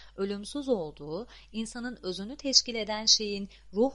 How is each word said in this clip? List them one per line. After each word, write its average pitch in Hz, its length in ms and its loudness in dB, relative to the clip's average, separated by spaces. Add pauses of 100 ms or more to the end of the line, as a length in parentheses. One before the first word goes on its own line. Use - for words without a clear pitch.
(160)
ölümsüz 202 520 -4
olduğu, 160 580 -2 (260)
insanın 233 500 -6
özünü 190 340 -6
teşkil 247 380 4
eden 214 320 -2
şeyin 202 420 2 (240)
ruh 240 220 4